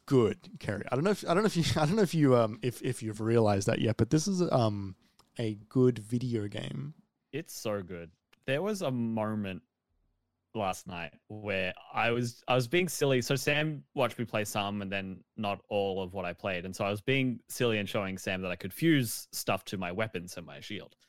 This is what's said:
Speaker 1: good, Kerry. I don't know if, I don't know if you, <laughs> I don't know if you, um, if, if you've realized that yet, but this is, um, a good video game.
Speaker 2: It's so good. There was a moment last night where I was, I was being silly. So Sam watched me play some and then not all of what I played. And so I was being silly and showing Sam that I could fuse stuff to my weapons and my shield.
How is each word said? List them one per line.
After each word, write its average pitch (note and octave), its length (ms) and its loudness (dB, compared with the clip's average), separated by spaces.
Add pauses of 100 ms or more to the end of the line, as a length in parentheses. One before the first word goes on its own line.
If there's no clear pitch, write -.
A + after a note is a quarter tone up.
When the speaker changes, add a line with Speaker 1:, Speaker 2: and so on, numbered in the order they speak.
Speaker 1:
good, A#2+ 320 4 (200)
Kerry. G#2 320 -6
I - 40 0
don't C#3+ 100 2
know G#3 60 4
if, - 180 -2
I E3 60 2
don't G3 80 4
know A3 40 4
if F3 100 0
you, E3 140 4
<laughs> - 100 0
I D3+ 60 4
don't F#3 100 2
know A3 60 4
if E3 120 2
you, C#3 220 8
um, A2 260 4
if, B2 200 -2
if B2+ 200 -2
you've G#2+ 180 -6
realized A2 480 4
that - 120 2
yet, A2 160 2
but A2 140 2
this D#3 160 2
is, F#3 240 0
um, G#2 440 2 (440)
a G#2+ 180 -2 (120)
good B2+ 300 4
video A2+ 500 -4
game. C#3+ 460 -8 (380)
Speaker 2:
It's D3+ 220 -10
so G#2 280 -4
good. E2+ 280 -12 (360)
There C#3 160 0
was G3+ 200 -4
a C#3+ 80 -2
moment G#2+ 720 -2 (920)
last G2 340 -4
night E2+ 240 -10 (160)
where G2 440 -4 (220)
I A#2 160 0
was, A#2+ 380 -4
I B2+ 80 4
was B2+ 100 2
being F3 220 2
silly. C3+ 340 2
So C#3 140 0
Sam D3 480 0 (100)
watched B2 240 0
me A#2+ 60 -4
play G#2+ 200 -2
some G2+ 380 -2
and G2 80 -6
then F#2+ 320 -6 (140)
not G2+ 320 -2
all G2 340 0
of F#2 120 -8
what F#2+ 100 -4
I F2 80 -4
played. F2+ 320 -4
And F#2+ 100 -8
so A2 100 -2
I G2 60 0
was G2+ 120 -2
being C3 360 2 (100)
silly A2+ 300 0
and G2+ 100 -2
showing F#2+ 300 -2
Sam F#2+ 240 -4
that F#2 80 -4
I F2 60 -4
could - 160 -8
fuse D3 580 2
stuff - 360 -2
to G#2 100 -6
my F2+ 160 -4
weapons F#2 460 -6
and E2 80 -12
my C#2+ 140 -16
shield. - 360 -12 (120)